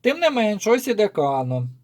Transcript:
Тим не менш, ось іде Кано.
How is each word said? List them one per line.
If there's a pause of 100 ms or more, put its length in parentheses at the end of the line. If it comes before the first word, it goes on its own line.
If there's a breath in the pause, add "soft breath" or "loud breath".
Тим
не
менш,
ось
іде
Кано. (160)